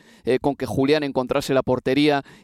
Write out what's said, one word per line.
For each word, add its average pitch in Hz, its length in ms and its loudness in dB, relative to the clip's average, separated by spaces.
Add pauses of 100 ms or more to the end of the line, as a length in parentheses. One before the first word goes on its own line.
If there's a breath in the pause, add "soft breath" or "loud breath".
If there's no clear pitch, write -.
(220 soft breath)
eh, 123 180 0
con 143 140 -2
que 135 100 -10
Julián 135 380 0
encontrase 135 520 -2
la 131 100 2
portería 135 580 0 (220 loud breath)